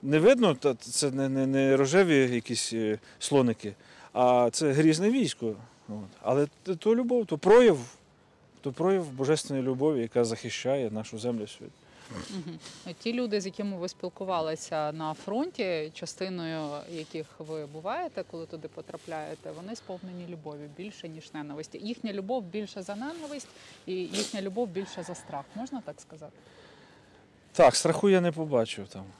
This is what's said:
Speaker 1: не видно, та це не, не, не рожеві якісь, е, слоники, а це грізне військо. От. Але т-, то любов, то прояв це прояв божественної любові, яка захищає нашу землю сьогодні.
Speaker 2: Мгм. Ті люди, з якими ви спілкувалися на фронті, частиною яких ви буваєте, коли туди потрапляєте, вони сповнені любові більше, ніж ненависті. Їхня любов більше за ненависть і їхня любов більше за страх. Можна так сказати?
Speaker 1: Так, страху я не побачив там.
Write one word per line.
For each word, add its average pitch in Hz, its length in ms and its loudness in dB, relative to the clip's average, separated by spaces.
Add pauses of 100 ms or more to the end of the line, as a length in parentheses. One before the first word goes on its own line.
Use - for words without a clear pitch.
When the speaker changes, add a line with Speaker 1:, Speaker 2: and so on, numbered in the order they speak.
Speaker 1:
не 143 160 4
видно, 214 360 8
та 135 200 2
це 131 360 -2
не, 135 180 0
не, 135 180 2
не 135 300 4
рожеві 139 580 4
якісь, 117 380 -2
е, 107 260 0 (200)
слоники, 120 560 2 (380)
а 123 400 6
це 151 200 0
грізне 156 380 4
військо. 147 440 -2 (340)
От. 107 60 -10 (280)
Але 139 240 2 (160)
т-, 185 140 -4
то 220 200 4
любов, 240 300 0
то 156 120 -4
прояв 208 400 10 (880)
це 135 60 -4
прояв 180 400 2
божественної 135 540 0
любові, 135 340 2
яка 117 240 2
захищає 117 680 -2
нашу 110 280 -8
землю 113 280 -4
сьогодні. - 300 -18 (540)
Speaker 2:
Мгм. 170 280 -10 (400)
Ті 233 140 -4
люди, 233 280 -2
з 185 60 -8
якими 196 300 -6
ви 175 120 -6
спілкувалися 160 1040 -4
на 156 220 -6
фронті, 196 800 -4
частиною 165 760 -8 (220)
яких 156 360 -10 (120)
ви 156 280 -10
буваєте, 185 640 -8
коли 165 160 -12
туди 160 220 -14
потрапляєте, 160 840 -12
вони 180 260 -12
сповнені 180 540 -14
любові 151 460 -14
більше, 190 320 -14
ніж 160 260 -16
ненависті. 147 440 -12
Їхня 214 340 -8
любов 202 300 -6
більше 196 400 -10
за 202 120 -10
ненависть 294 540 -10 (380)
і 185 60 -6
їхня 190 500 -6
любов 196 260 -4
більше 185 340 -8
за 175 120 -10
страх. 143 300 -12 (100)
Можна 240 300 -10
так - 160 -14
сказати? 156 320 -20 (1200)
Speaker 1:
Так, 147 240 8
страху 165 320 2
я 190 120 8
не 175 120 0
побачив 127 560 -2
там. 95 160 -14 (160)